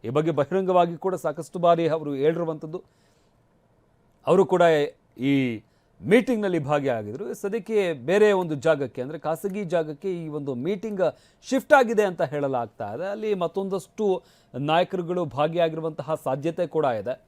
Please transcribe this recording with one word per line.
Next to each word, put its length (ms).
ಈ 40
ಬಗ್ಗೆ 220
ಬಹಿರಂಗವಾಗಿ 640
ಕೂಡ 180
ಸಾಕಷ್ಟು 440
ಬಾರಿ 300
ಅವರು 260
ಹೇಳಿರುವಂಥದ್ದು. 680
ಅವರು 180
ಕೂಡ 180
ಈ 440
ಮೀಟಿಂಗ್‌ನಲ್ಲಿ 560
ಭಾಗಿಯಾಗಿದ್ರು. 760
ಸದ್ಯಕ್ಕೆ 580
ಬೇರೆ 400
ಒಂದು 220
ಜಾಗಕ್ಕೆ, 480
ಅಂದ್ರೆ 160
ಖಾಸಗಿ 460
ಜಾಗಕ್ಕೆ 600
ಈ 40
ಒಂದು 260
ಮೀಟಿಂಗ್ 460
ಶಿಫ್ಟ್ 300
ಆಗಿದೆ 300
ಅಂತ 200
ಹೇಳಲಾಗ್ತಾ 720
ಇದೆ. 160
ಅಲ್ಲಿ 240
ಮತ್ತೊಂದಷ್ಟು 880
ನಾಯಕರುಗಳು 680
ಭಾಗಿಯಾಗಿರುವಂತಹ 880
ಸಾಧ್ಯತೆ 420
ಕೂಡ 180
ಇದೆ. 440